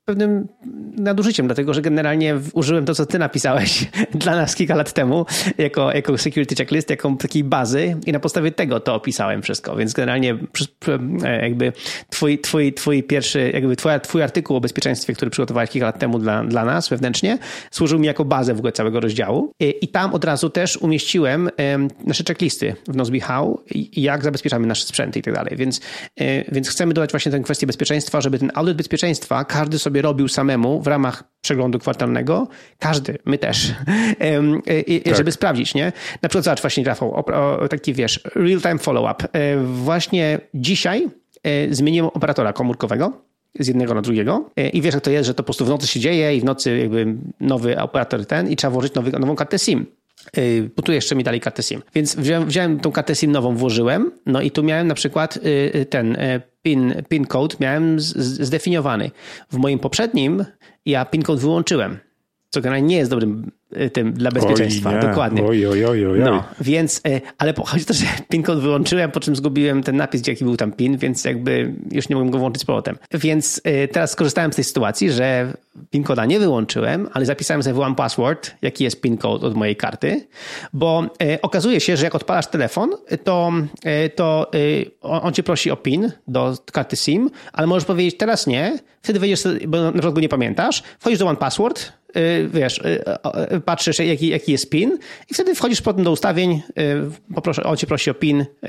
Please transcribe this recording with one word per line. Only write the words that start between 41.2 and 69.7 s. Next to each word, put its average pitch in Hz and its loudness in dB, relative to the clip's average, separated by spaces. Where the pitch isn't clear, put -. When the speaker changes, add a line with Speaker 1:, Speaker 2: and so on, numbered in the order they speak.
Speaker 1:
e, 147 0
zmieniłem 160 2
operatora 139 0
komórkowego 123 0
z 131 0
jednego 123 2
na 107 0
drugiego. 117 0
E, 139 0
i 170 0
wiesz, 156 2
jak 139 -2
to 139 2
jest, 143 2
że 123 0
to 135 -2
po - -12
prostu 127 -2
w 120 2
nocy 139 0
się 123 -2
dzieje 151 2
i 117 0
w - 2
nocy 131 0
jakby 110 0
nowy 120 0
operator 117 -2
ten 175 -2
i 139 0
trzeba 135 0
włożyć 127 -2
nowy, 123 -2
nową 139 0
kartę 185 -2
sim. 156 0
E, 139 2
bo 156 -2
tu - 0
jeszcze 143 0
mi 127 2
dali 120 0
kartę - -4
sim. - -6
Więc 151 0
wziąłem, 160 0
wziąłem 156 0
tą 151 0
kartę 151 0
sim 147 2
nową, 123 2
włożyłem, 123 2
no 135 2
i 143 0
tu 151 0
miałem 160 2
na 151 0
przykład, 156 -2
y, 143 2
y, 139 2
ten, 113 0
y, 131 -2
pin, 131 2
pin 147 2
code 147 0
miałem 156 2
z-, 156 -4
z-, 131 -2
zdefiniowany. 139 0
W 131 -2
moim 139 2
poprzednim 190 0
ja 131 2
pin 156 0
code 147 0
wyłączyłem, 143 0
co 139 -2
generalnie 135 2
nie 180 4
jest 131 2
dobrym 110 -2
y, 127 0
tym 113 0
dla 123 0
bezpieczeństwa. 107 2
Speaker 2:
Oj, 104 2
nie. 110 2
Speaker 1:
Dokładnie. 110 2
Speaker 2:
Oj, 104 4
oj, 101 4
oj, 113 2
oj, - 2
oj. 95 4
Speaker 1:
No, 98 4
więc, 156 0
y, 135 0
ale 151 0
po-, - -6
chodzi 160 0
o - -6
to, - 2
że - 0
<laughs> - -14
pin 165 2
kod 160 2
wyłączyłem, 143 2
po 147 -4
czym 147 0
zgubiłem 139 2